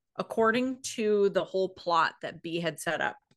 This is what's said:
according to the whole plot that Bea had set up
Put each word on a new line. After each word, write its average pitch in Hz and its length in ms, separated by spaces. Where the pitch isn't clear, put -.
according 240 680
to 208 480
the 180 140
whole 190 240
plot 170 540
that 160 200
Bea 165 160
had 165 220
set 156 200
up - 160